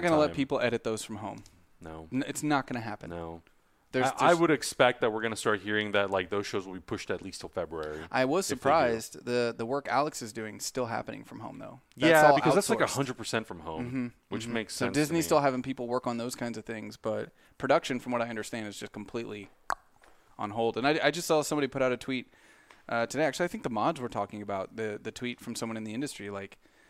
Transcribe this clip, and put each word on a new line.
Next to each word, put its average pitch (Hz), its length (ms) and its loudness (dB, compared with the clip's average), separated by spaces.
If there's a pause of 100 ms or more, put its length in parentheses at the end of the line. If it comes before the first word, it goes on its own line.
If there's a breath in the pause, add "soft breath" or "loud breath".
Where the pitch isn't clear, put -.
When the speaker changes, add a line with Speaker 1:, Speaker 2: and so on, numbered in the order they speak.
Speaker 1:
it - 20 2
in 175 60 4
Speaker 2:
gonna 156 100 6
let 151 60 4
Speaker 1:
time. - 100 -4
Speaker 2:
people 135 240 0
edit 120 240 2
those 110 180 -2
from 110 140 -8
home. 104 260 -10 (380)
Speaker 1:
No. 80 320 -12
Speaker 2:
N-, 131 140 -2
it's - 160 -6
not 147 220 2
gonna 123 140 -6
happen. 107 300 -8
Speaker 1:
No. 82 320 -8 (520)
Speaker 2:
There's, 131 140 4
Speaker 1:
I, - 20 4
I 131 180 4
Speaker 2:
there's 170 120 8
Speaker 1:
would 165 120 6
expect 127 480 4
that 113 140 2
we're 110 80 -2
gonna 113 160 -2
start 107 240 2
hearing 107 320 0
that, 101 180 4
like, 92 180 2
those 101 160 -2
shows 98 220 -2
will 95 60 -10
be 92 80 -8
pushed - 280 -6
at 90 120 -2
least 90 180 -10
till - 100 -10
February, 78 500 -4 (120)
Speaker 2:
I 131 140 4
was 170 220 2
Speaker 1:
if - 20 -2
they - 60 -2
do. - 40 -8
Speaker 2:
surprised. 131 640 2
The, 120 320 0
the 113 80 -4
work 135 240 -4
Alex 143 320 0
is 113 120 -10
doing 110 240 -8
is - 80 -8
still 123 220 -2
happening 113 360 -6
from - 160 -14
home, 113 180 -12
though. - 220 -14 (160)
That's 156 160 6
Speaker 1:
Yeah, 156 180 10
Speaker 2:
all 139 60 10
Speaker 1:
because 143 180 6
that's, 202 160 4
like, 233 100 2
Speaker 2:
outsourced. 160 40 4
Speaker 1:
a 113 120 2
hundred 127 220 -2
percent 110 300 -2
from 87 140 -12
home, 80 240 -6
Speaker 2:
Mm-hmm, 123 220 -4 (200)
Speaker 1:
which 117 160 -6
Speaker 2:
mm-hmm. 117 100 -6
Speaker 1:
makes 110 220 -4
Speaker 2:
So 127 120 -2
Speaker 1:
sense 95 80 -2
to 147 40 2
Speaker 2:
Disney's 156 200 2
Speaker 1:
me. - 80 0
Speaker 2:
still 156 120 6
having 131 240 2
people 127 240 -6
work 123 180 -2
on 120 120 -2
those 120 180 -6
kinds 117 220 -6
of 110 80 -12
things, 110 320 -10
but 110 320 -4 (280 soft breath)
production, 135 440 2
from 127 100 -8
what 120 100 0
I 117 60 -2
understand, 110 400 -6
is 101 100 -10
just 107 140 -10
completely 104 580 -10 (880 soft breath)
on 107 120 -4
hold. 113 260 0
And 117 100 0
I, 151 180 4
I 147 80 4
just 170 140 -4
saw 156 160 4
somebody 143 260 0
put 135 140 -2
out 127 120 2
a 123 40 -4
tweet, - 360 -6 (560 soft breath)
uh, 120 160 0
today. 135 180 -2
Actually, 156 220 0
I - 40 0
think 220 140 -10
the - 60 -2
mods 127 320 0
were 120 80 -4
talking 104 320 -4
about 101 340 -6
the, 107 260 -4
the 110 120 -8
tweet 120 260 -6
from 117 160 -8
someone 113 220 -6
in 110 80 -8
the 110 80 -8
industry, 117 360 -6
like, 98 280 -10 (320 soft breath)